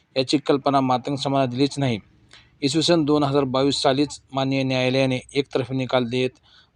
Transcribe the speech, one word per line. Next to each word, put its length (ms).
याची 220
कल्पना 420
मातंग 360
समाजाला 340
दिलीच 280
नाही. 200
इसवी 200
सन 220
दोन 180
हजार 220
बावीस 320
सालीच 440
माननीय 300
न्यायालयाने 580
एकतर्फी 420
निकाल 280
देत 260